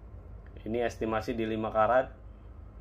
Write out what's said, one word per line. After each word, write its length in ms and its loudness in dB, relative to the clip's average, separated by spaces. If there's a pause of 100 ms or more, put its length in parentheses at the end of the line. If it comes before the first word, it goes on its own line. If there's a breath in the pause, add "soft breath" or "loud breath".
(680)
Ini 160 0
estimasi 480 0
di 160 0
lima 240 -2
karat. 400 6 (680)